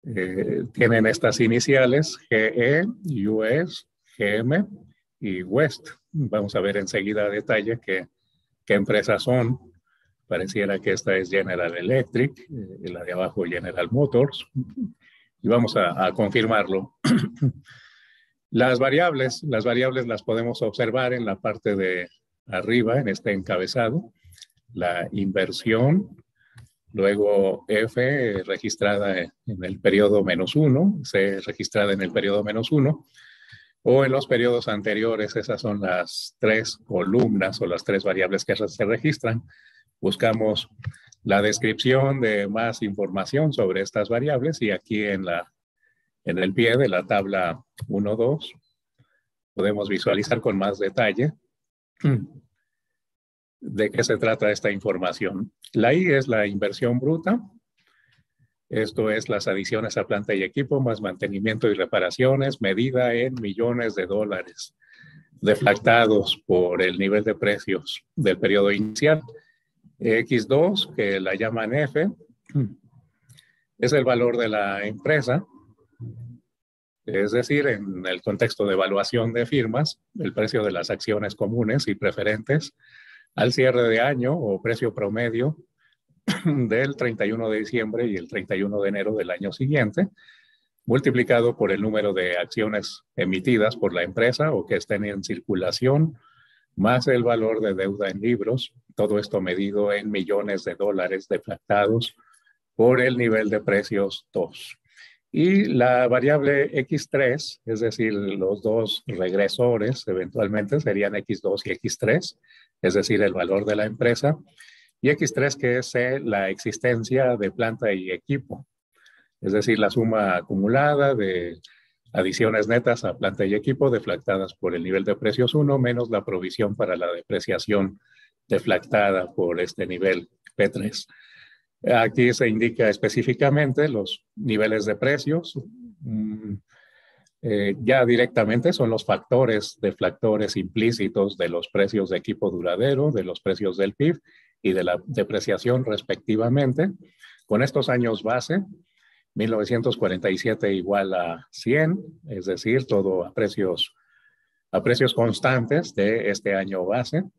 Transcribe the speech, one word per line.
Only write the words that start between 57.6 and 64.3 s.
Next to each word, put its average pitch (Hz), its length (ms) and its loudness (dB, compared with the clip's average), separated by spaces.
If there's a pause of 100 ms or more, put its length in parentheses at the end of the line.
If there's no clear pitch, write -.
Esto 110 420 -2
es 107 200 -2
las 104 180 -2
adiciones 104 480 -2
a 104 100 -2
planta 104 280 -2
y 95 80 0
equipo, 139 380 -2
más 117 200 -2
mantenimiento 104 720 -2
y 101 40 2
reparaciones, 127 840 0
medida 120 540 0
en 127 260 -2
millones 113 540 -2
de 92 120 -4
dólares, 98 680 -6 (640)